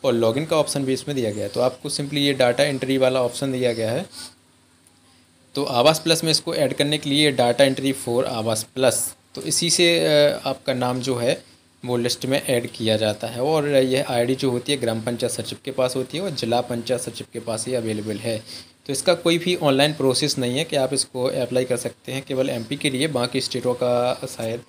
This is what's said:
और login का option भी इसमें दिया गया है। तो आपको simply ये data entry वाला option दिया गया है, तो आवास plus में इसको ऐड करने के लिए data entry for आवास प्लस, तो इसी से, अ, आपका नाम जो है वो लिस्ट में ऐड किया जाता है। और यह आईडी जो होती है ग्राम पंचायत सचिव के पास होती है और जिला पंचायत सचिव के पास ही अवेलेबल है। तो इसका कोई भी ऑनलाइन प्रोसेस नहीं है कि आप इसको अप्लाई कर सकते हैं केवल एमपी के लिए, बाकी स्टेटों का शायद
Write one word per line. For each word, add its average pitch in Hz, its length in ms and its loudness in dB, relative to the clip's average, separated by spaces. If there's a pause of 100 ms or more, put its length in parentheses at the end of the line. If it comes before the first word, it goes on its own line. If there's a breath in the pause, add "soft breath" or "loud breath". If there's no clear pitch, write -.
और 131 100 2
login 117 320 2
का 160 120 0
option 143 260 0
भी 131 100 0
इसमें 139 240 -4
दिया 110 140 0
गया 104 120 -4
है। 101 60 -4
तो 120 120 -2
आपको 127 280 -2
simply 143 280 -4
ये 143 160 2
data 127 300 4
entry 135 340 0
वाला 127 240 4
option 123 300 -2
दिया 123 220 0
गया 113 180 -2
है, 165 140 -2 (1500 loud breath)
तो 139 80 -2
आवास 143 360 4
plus 165 240 0
में 160 80 2
इसको - 240 -2
ऐड 135 180 2
करने 147 240 0
के 151 120 -4
लिए 147 220 4
data 120 320 4
entry 135 300 2
for 123 320 0
आवास 113 500 -2
प्लस, - 400 0 (200)
तो - 60 -10
इसी 165 280 -2
से, 170 300 4
अ, 147 460 4
आपका 135 280 -2
नाम 123 260 0
जो 127 160 -2
है 117 420 -4 (280)
वो 123 120 0
लिस्ट 120 280 -2
में 131 200 0
ऐड 120 260 0
किया 110 260 0
जाता 107 300 -2
है। 120 140 -6
और 147 280 2
यह 135 400 2
आईडी 123 260 2
जो 131 160 0
होती 120 200 -2
है 143 60 2
ग्राम 113 240 0
पंचायत 117 320 -2
सचिव - 320 -8
के 135 60 -8
पास 127 240 0
होती 131 220 -4
है 180 60 -4
और 196 60 -4
जिला 117 320 0
पंचायत 117 400 -4
सचिव - 320 -10
के 117 60 -8
पास 110 280 -6
ही 127 60 -4
अवेलेबल 107 420 -2
है। 110 280 -4 (420 loud breath)
तो 143 80 -6
इसका 175 200 2
कोई 170 240 2
भी 175 180 0
ऑनलाइन 147 380 4
प्रोसेस 135 440 0
नहीं 123 200 -2
है 156 60 -2
कि 160 120 -6
आप 135 180 0
इसको 131 300 -4
अप्लाई 127 420 0
कर 156 120 -2
सकते - 340 -10
हैं 135 160 -6
केवल 135 220 0
एमपी 117 260 -4
के 143 140 0
लिए, 131 180 0
बाकी 123 340 0
स्टेटों 123 320 -2
का 123 540 0
शायद 117 420 -6